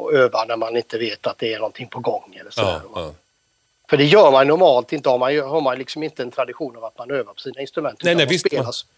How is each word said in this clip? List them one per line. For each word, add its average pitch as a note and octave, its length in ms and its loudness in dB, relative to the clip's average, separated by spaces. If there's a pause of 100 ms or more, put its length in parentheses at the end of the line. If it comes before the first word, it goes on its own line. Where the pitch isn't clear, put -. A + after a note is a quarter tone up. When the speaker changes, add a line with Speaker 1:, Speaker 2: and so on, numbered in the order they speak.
Speaker 1:
att D#3 60 0
öva A#2 340 2
när A#2 100 -4
man A2+ 200 -4
inte A2+ 200 -4
vet A2 300 -6
att - 100 -4
det A2+ 160 -4
är A2 60 -6
någonting A2 280 -8
på - 120 -14
gång." - 400 -6
Eller - 120 -20
så A2+ 100 -4
Speaker 2:
Ja, G#2 40 0
Speaker 1:
där, F2+ 80 0
va? D#2 80 -8 (140)
Speaker 2:
ja. D#2 180 -8 (760)
Speaker 1:
För D3+ 80 4
det C#3+ 80 4
gör E3 260 8
man C3+ 160 6
normalt D3+ 460 4
inte. C#3+ 160 -2
Har B2+ 80 2
man B2+ 160 0
ju, D3+ 80 0
har D3 200 -2
man C3 160 -2
liksom C3+ 260 -10
inte D3 200 -8
en A#2+ 80 -8
tradition B2 460 -8
av A2+ 60 -14
att A2 140 -14
man B2 140 -12
övar A#2 220 -6
på - 60 -18
sina C3+ 220 -14
instrument, C#3 420 -8
Speaker 2:
Nej, F3 80 2
Speaker 1:
utan E3+ 60 2
Speaker 2:
nej, D3+ 80 2
Speaker 1:
man C3+ 60 -2
Speaker 2:
visst. F3 160 -2
Speaker 1:
spelar B2+ 240 -2
så, - 140 -12 (120)